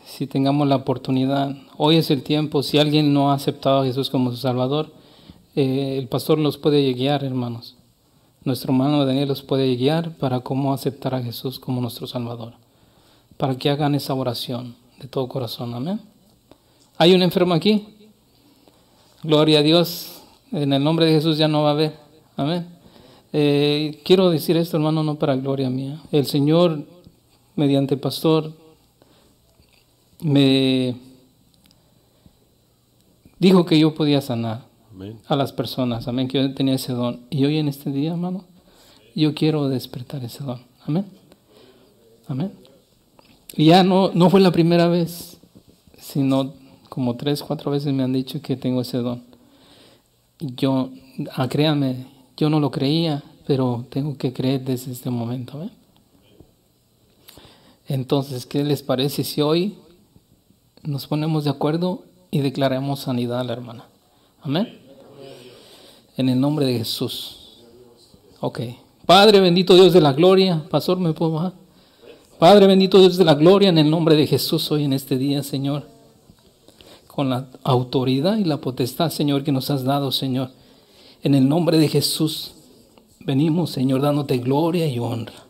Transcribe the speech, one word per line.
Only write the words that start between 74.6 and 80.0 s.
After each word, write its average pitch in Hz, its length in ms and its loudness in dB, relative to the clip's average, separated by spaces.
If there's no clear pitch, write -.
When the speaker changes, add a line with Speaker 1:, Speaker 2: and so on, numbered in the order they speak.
Speaker 1:
hoy 151 120 0
en 139 100 0
este 135 260 -2
día, 139 240 -2
Señor, 139 440 -6
con 139 240 -4
la 127 160 -6
autoridad 131 760 0
y 208 60 0
la 151 180 -2
potestad, 131 480 -4
Señor, 143 340 -2
que 147 80 -2
nos 131 200 -2
has 131 120 -2
dado, 139 280 -2